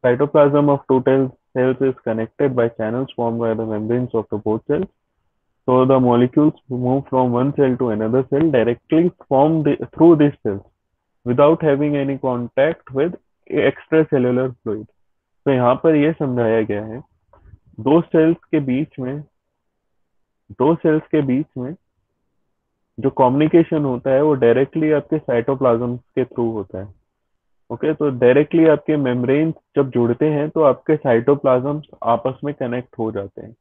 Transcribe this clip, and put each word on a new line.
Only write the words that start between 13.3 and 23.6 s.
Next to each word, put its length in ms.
extracellular 1000
fluid. 360
तो 60
यहाँ 240
पर 200
ये 160
समझाया 500
गया 240
है, 180
दो 220
सेल्स 360
के 80
बीच 400
में, 220
दो 240
सेल्स 360
के 100
बीच 260
में 180
जो 100
कम्युनिकेशन 760